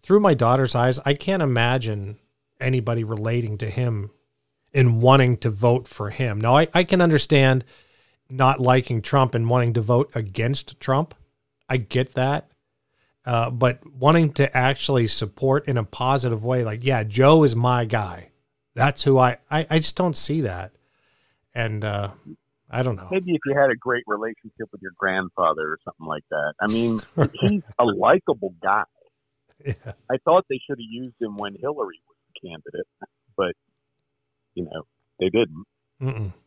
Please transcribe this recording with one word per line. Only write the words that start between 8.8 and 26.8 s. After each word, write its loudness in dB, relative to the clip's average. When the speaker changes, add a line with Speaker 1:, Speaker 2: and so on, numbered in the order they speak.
Speaker 1:
Trump 2
and 0
wanting 2
to 0
vote 0
against -6
Trump. -2
I -2
get -4
that. -2
Uh, 0
but 0
wanting 4
to 0
actually 0
support -2
in -2
a -2
positive -2
way, 0
like, -6
"Yeah, 0
Joe 6
is 4
my 2
guy. -6
That's 0
who 4
I, 4
I, -2
I 2
just -2
don't 0
see -2
that." -8
And, -4
uh, -6
I -4
don't -2
know. -18
Speaker 2:
Maybe -4
if 0
you -2
had 4
a 0
great -4
relationship -8
with -20
your -14
grandfather -2
or -6
something -16
like -8
that. -4
I -2
mean, -2